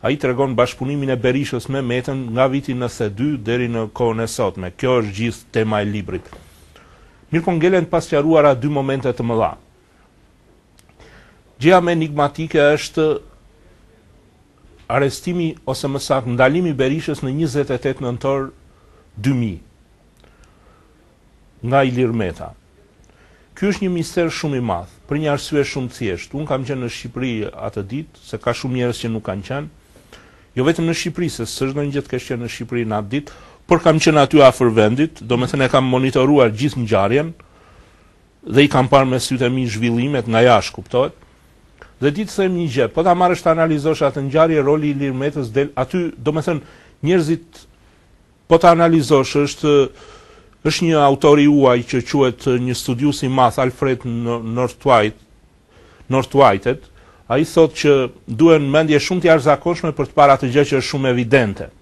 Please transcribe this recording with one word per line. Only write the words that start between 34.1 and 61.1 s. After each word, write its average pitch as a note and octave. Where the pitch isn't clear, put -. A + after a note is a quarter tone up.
aty D3
afër B2
vendit, A#2
do A#2+
me B2
thënë C3+
e -
kam C3
monitoruar C3
gjithë B2+
ngjarjen A2
dhe C3
i C#3+
kam C3
parë C3+
me B2+
sytë B2
e -
mi C3
zhvillimet A#2
nga A2+
jashtë, A2+
kuptohet? B2+
Dhe C#3+
ti G3+
të -
them F#3
një E3+
gjë, B2
po E3
ta F3+
marrësh F3+
të E3
analizosh D#3
atë C3+
ngjarje, D#3+
roli D3
i C#3
Ilir C#3
Metës C#3
del C#3
aty, E3+
do B2
me D3+
thënë, D#3+
njerëzit, E3
po E3
ta E3+
analizosh, D#3
është, D3
është D#3+
një D#3+
autor C#3+
i C#3+
huaj C3
që B2
quhet, C3
një B2
studius C#3
i B2+
madh, B2+
Alfred C3
Nor-, A#2
Northwhite, A#2
Northwhite-et, C3
ai C3
thotë D#3+
që C#3+
duhen D3
mendje D3+
shumë F3+
të E3
jashtëzakonshme D#3
për C3+
të -
parë C#3
atë B2+
gjë C#3+
që C3+
është B2+
shumë C3+